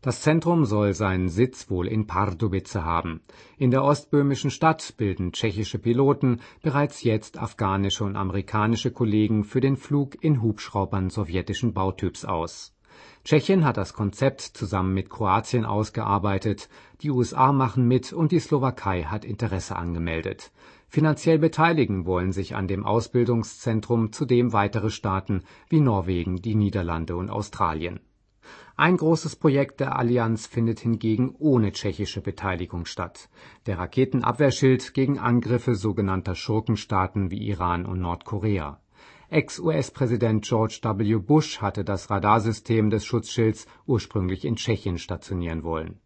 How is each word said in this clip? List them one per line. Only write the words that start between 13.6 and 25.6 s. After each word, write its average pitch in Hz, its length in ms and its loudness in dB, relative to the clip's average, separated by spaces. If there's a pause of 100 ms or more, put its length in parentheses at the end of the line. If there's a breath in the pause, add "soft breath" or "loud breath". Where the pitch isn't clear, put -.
hat 135 140 2
das 98 160 -4
Konzept 127 480 -2
zusammen 95 540 -4
mit 95 160 -4
Kroatien 107 560 0
ausgearbeitet. 101 1040 -2 (320 loud breath)
Die 151 80 -4
U 127 100 2
S 117 140 0
A 131 180 4
machen 127 340 2
mit 123 280 2
und 160 180 2
die 165 80 4
Slowakei 120 640 -2
hat 92 240 -6
Interesse 98 500 -4
angemeldet. 85 760 -4 (380 loud breath)
Finanziell 156 500 2
beteiligen 147 680 2
wollen 92 260 0
sich 95 240 -6
an 95 120 -2
dem 98 180 -2
Ausbildungszentrum 113 1300 0
zudem 120 420 2
weitere 101 340 0
Staaten 95 540 -2 (260 loud breath)